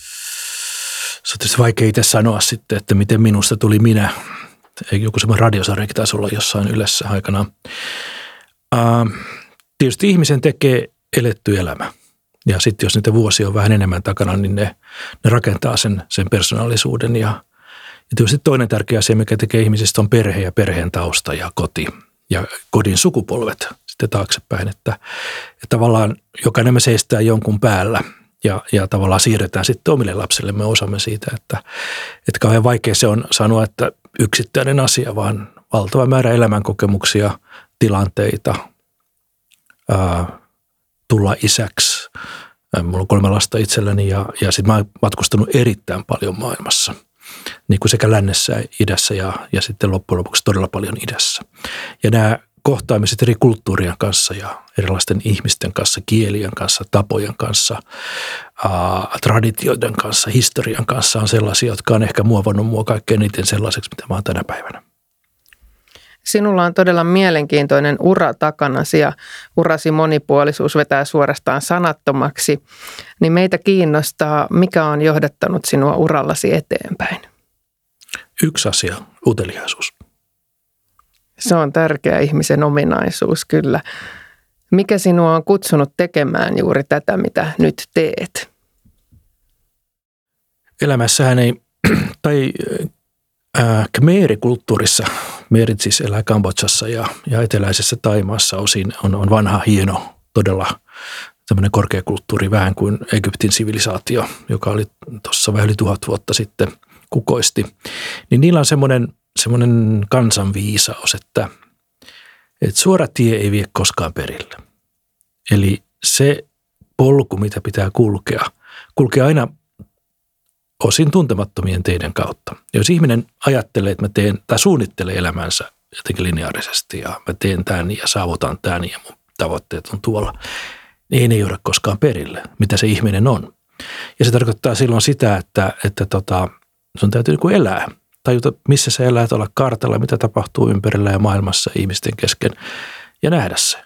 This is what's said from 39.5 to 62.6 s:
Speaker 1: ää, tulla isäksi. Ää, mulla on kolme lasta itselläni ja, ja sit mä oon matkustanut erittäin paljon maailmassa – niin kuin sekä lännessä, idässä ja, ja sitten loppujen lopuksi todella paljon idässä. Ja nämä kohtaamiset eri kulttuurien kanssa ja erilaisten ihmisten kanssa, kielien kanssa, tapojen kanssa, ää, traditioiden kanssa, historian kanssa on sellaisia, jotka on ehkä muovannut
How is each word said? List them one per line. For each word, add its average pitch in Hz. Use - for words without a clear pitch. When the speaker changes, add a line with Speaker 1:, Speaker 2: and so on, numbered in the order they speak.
Speaker 1:
ää, 87
tulla 101
isäksi. -
Ää, 90
mulla 90
on 95
kolme 98
lasta 104
itselläni 101
ja, 98
ja 101
sit 98
mä 110
oon 101
matkustanut -
erittäin 104
paljon 98
maailmassa – -
niin 101
kuin 110
sekä 110
lännessä, 107
idässä 101
ja, 95
ja -
sitten 101
loppujen 92
lopuksi -
todella 95
paljon 101
idässä. -
Ja 110
nämä 110
kohtaamiset 113
eri 117
kulttuurien 95
kanssa -
ja -
erilaisten 95
ihmisten 98
kanssa, -
kielien 104
kanssa, -
tapojen 104
kanssa, 110
ää, 92
traditioiden 113
kanssa, 110
historian 117
kanssa 120
on 107
sellaisia, 107
jotka 113
on 110
ehkä 107
muovannut 104